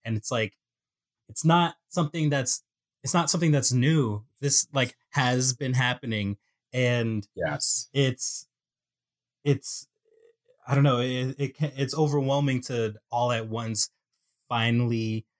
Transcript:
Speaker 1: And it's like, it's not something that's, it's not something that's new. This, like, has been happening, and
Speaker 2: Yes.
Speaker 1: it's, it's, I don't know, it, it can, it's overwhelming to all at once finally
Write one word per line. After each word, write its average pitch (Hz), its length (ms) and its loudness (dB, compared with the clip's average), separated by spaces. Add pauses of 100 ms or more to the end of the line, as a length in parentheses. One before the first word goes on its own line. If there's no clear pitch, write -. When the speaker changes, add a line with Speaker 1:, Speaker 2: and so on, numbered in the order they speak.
Speaker 1:
And 113 120 -4
it's - 140 -6
like, 113 260 -2 (720)
it's - 160 -8
not 165 320 4 (140)
something 156 400 0
that's, 135 320 -2 (420)
it's 139 100 -4
not 170 160 2
something 165 220 2
that's 135 200 2
new. 127 520 2 (160)
This, 139 320 2
like, 131 240 0 (140)
has 127 440 0
been 131 200 -4
happening, 117 640 -2 (340)
and 120 640 0
Speaker 2:
Yes. - 580 -4
Speaker 1:
it's, - 540 -2 (1000)
it's, - 420 -2 (800)
I 127 80 0
don't 139 100 6
know, 123 160 4
it, 127 380 -4
it 139 180 -4
can, 143 200 -4
it's 135 200 -4
overwhelming 139 680 0
to 113 320 -4 (160)
all 123 220 0
at 113 160 -2
once 113 420 -2 (580)
finally 117 760 0 (140)